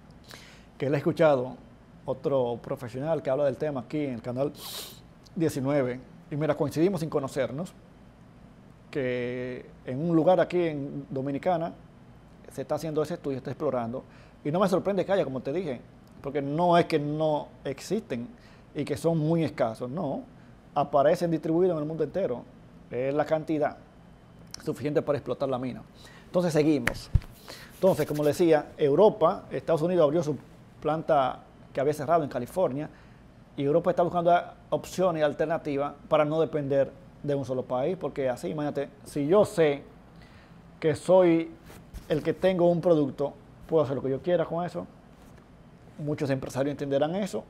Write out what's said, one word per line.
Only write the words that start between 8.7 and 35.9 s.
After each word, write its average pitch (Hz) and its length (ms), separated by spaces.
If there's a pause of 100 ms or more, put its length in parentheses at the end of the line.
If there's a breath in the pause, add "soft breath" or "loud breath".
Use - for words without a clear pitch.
que 127 760 (180)
en 139 260
un 170 60
lugar 170 240
aquí 175 280
en 143 420
Dominicana 143 640 (760)
se - 120
está 143 140
haciendo 151 280
ese 170 120
estudio, 135 240
está 139 120
explorando, 127 540 (360 loud breath)
y 147 100
no 175 100
me 208 80
sorprende 185 360
que 185 60
haya, 185 140
como 131 160
te 135 100
dije, 151 300 (400)
porque 139 200
no 170 360
es 165 80
que 165 120
no 147 520 (160)
existen 139 640 (440 loud breath)
y 147 120
que 143 100
son 165 220
muy 160 260
escasos, 123 480
no, 160 320 (520 loud breath)
aparecen 147 560
distribuidos 165 440
en 151 60
el 147 60
mundo 160 160
entero, 135 400 (480)
es 131 220
la 147 120
cantidad 147 520 (840)
suficiente 147 380
para 143 160
explotar 131 320
la 131 80
mina. 127 240 (440 loud breath)
Entonces 175 280
seguimos. 147 560 (640 loud breath)
Entonces, 156 320
como 147 180
decía, 151 540
Europa, 160 760
Estados 151 300
Unidos 175 220
abrió 151 180
su 147 160 (440)
planta 147 580 (340)
que - 60
había 143 140
cerrado 151 300
en 135 60
California, 139 600 (680 loud breath)
y 143 60
Europa 165 260
está 175 140
buscando 175 340 (320)
opciones 165 520
y - 20
alternativas 147 720 (160)